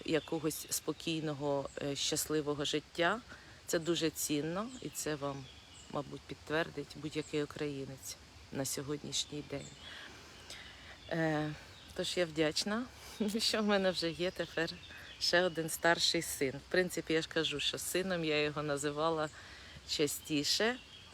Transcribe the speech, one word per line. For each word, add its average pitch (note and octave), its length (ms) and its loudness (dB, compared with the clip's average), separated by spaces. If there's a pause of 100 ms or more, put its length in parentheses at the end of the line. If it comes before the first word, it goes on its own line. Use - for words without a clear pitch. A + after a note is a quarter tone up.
якогось D#3 640 0
спокійного, D3+ 1000 0 (120)
е, C#3+ 140 0
щасливого D3 720 2
життя — E3+ 560 2 (460)
це E3+ 120 2
дуже D#3+ 300 2
цінно, D#3+ 600 0 (120)
і D#3 80 -6
це D3+ 260 -2
вам, C#3 300 -4 (460)
мабуть, C#3+ 300 -4
підтвердить D3+ 720 -4
будь-який D3+ 480 -2
українець C#3 760 -6 (340)
на C3+ 140 0
сьогоднішній C#3+ 840 -2
день. C#3+ 180 -6 (1400)
Е, D#3 420 2 (420)
тож - 240 -2
я F3+ 80 4
вдячна, D#3+ 600 2 (260)
<laughs> G#3+ 280 0
що A3 220 4
в G#3 40 4
мене G3 260 6
вже E3 200 0
є F3 200 0
тепер E3 380 -2 (500)
ще F3 240 6
один E3 260 2
старший E3+ 520 4
син. C#3 300 0 (160)
В - 40 -4
принципі, F3 420 4
я D#3+ 80 6
ж D#3+ 60 -4
кажу, D3 320 0
що - 180 2
сином F3+ 480 0
я D3+ 160 4
його D3 220 2
називала D3+ 640 2 (600)
частіше, D#3+ 840 2 (380)